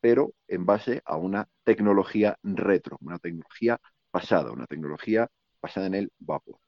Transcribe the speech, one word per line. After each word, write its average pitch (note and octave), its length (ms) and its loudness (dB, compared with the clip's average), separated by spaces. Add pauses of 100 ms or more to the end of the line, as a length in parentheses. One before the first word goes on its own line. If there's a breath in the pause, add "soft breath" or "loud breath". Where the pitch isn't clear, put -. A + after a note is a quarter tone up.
pero A#2+ 320 4 (160)
en F2+ 180 -2
base G#2+ 380 0
a - 120 -4
una F#2+ 320 -4 (160)
tecnología G#2 760 4
retro, F#2+ 580 0
una F2 180 -12
tecnología F2 600 -4 (320 soft breath)
pasada, E2+ 420 0
una B1 140 -10
tecnología D#2 640 -2 (320)
basada F#2+ 260 -6
en F#2+ 80 -4
el G2+ 240 -4
vapor. - 380 -10 (120)